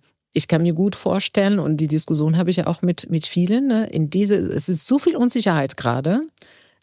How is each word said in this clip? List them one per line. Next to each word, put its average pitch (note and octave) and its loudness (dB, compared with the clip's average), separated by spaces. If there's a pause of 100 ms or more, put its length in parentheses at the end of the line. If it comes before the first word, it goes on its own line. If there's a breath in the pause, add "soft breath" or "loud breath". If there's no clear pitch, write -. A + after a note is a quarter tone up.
(360)
ich D#3 -2
kann E3 2
mir E3+ 2
gut F#3 0
vorstellen, G3 0
und D3+ 0
die D#3 0
Diskussion D#3 0
habe F3 0
ich F#3 0
ja E3+ -2
auch - -4
mit, F3 -2
mit D#3+ -2
vielen, G#3+ 0
ne, A3 0
in D3+ -2
diese, G3+ 2
es F3+ -2
ist F3 -2
so C4+ 2
viel D#4+ 2
Unsicherheit G#3 0
gerade, C3+ 0 (600 soft breath)